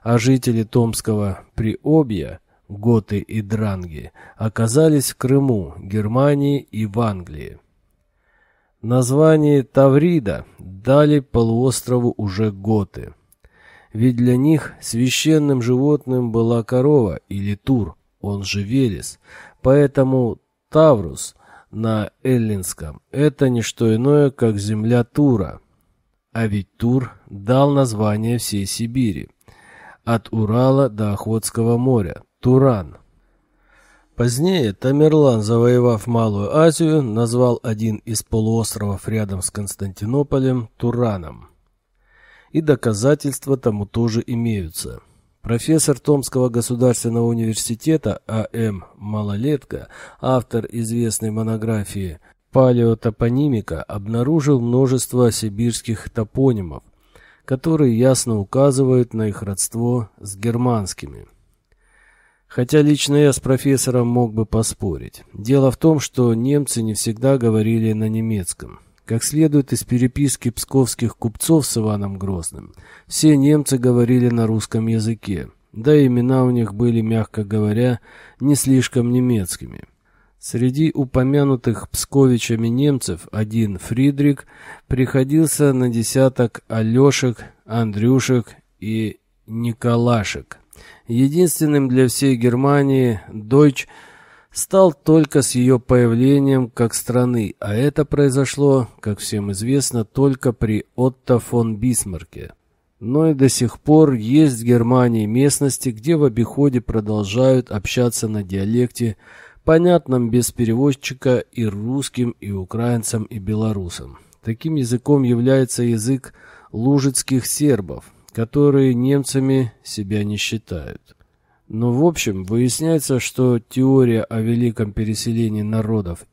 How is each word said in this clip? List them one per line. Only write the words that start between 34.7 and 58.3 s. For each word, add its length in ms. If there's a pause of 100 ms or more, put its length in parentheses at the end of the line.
Тамерлан, 680
завоевав 680
Малую 480
Азию, 460
назвал 600
один 340
из 240
полуостровов 840
рядом 340
с 80
Константинополем – 1300
Тураном. 720 (1000)
И 100
доказательства 960
тому 280
тоже 400
имеются. 760 (400)
Профессор 580
Томского 500
государственного 760
университета 1000
А 280
М 320 (100)
Малолетка, 920 (300)
автор 520
известной 580
монографии 920 (320)
«Палеотопонимика», 1300
обнаружил 800
множество 720
сибирских 800
топонимов, 720 (640)
которые 540
ясно 400